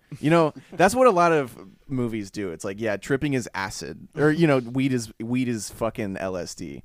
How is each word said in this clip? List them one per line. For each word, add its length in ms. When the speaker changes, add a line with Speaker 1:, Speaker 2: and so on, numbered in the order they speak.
Speaker 1:
you 100
know, 240
Speaker 2:
<laughs> 100
Speaker 1:
that's 200
what 140
a 40
lot 200
of 260
movies 420
do. 220
It's 120
like, 160
yeah, 180
tripping 360
is 220
acid, 600
or, 140
you 160
know, 140
weed 340
is, 260
weed 280
is 240
fucking 460
L 200
S 160
D. 320